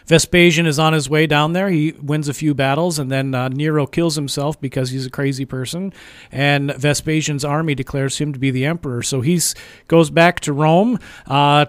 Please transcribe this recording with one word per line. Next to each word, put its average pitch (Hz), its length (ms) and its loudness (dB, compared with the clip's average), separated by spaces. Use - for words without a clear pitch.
Vespasian 170 600 4
is 151 140 0
on 160 140 4
his 139 160 -2
way 156 180 2
down 151 240 2
there. 190 180 -2
He 156 220 0
wins 147 280 -2
a 135 40 -6
few 151 200 0
battles, 147 440 0
and 135 140 -4
then, 135 240 -2
uh, 127 140 -2
Nero 147 360 0
kills 165 300 -2
himself 147 420 -4
because 131 340 -4
he's 131 140 -6
a 127 40 -10
crazy 139 340 -4
person, 160 480 -8
and 143 440 0
Vespasian's 147 680 -2
army 151 320 -2
declares 135 420 -4
him 151 140 -4
to 131 80 -10
be 135 100 0
the 127 160 0
emperor. 143 380 -4
So 135 160 -2
he 156 160 2
s-, - 180 -2
goes 165 200 6
back 165 320 4
to 147 120 -4
Rome, 170 440 2
uh, 143 440 4